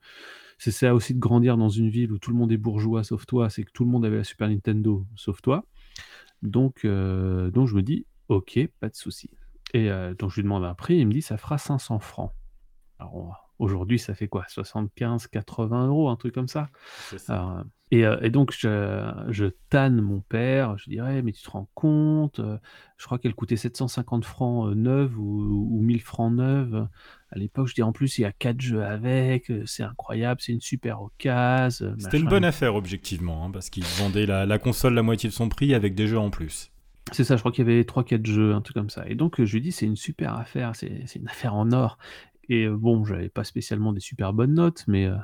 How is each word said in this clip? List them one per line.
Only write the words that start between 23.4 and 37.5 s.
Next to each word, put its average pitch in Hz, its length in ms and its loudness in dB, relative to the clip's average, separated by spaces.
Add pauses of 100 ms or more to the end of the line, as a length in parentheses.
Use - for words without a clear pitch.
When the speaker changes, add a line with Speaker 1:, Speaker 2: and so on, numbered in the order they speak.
Speaker 1:
sept 120 200 -6
cent 135 100 -2
cinquante 120 380 -4
francs, 120 440 -2
euh, 101 60 -2
neuve 127 440 2
ou, 104 520 -2
ou 113 100 0
mille 117 220 2
francs 117 320 -2
neuve. » 123 540 0 (420)
À 90 80 -10
l'époque, 123 300 -2
je - 60 -8
dis, « 117 100 2
En 113 80 2
plus, 139 260 0
il 123 40 2
y - 20 4
a 101 80 0
quatre 120 280 -2
jeux 117 220 0
avec, 127 680 0
euh, 107 140 -2
c'est 110 200 -6
incroyable, 113 560 -4
c'est - 120 -6
une 120 80 -2
super 117 400 -6
occasion, 123 840 0
euh, 101 120 -4
Speaker 2:
C'était 101 180 -2
une 160 80 4
Speaker 1:
machin. » 185 120 4
Speaker 2:
bonne 185 80 6
affaire, 131 300 2
objectivement, 90 720 -4
hein, 95 80 -6
parce 95 180 -12
qu'ils 92 140 -6
vendaient 98 420 0
la, 98 180 2
la 104 140 2
console 123 360 2
la 120 80 4
moitié 113 260 2
de 104 60 -6
son 113 140 0
prix 143 240 2
avec 101 220 2
des 107 140 2
jeux 113 100 2
en 104 120 0
plus. - 420 -8 (400)
Speaker 1:
C'est 131 120 2
ça, 131 120 4
je 113 60 -2
crois 120 100 0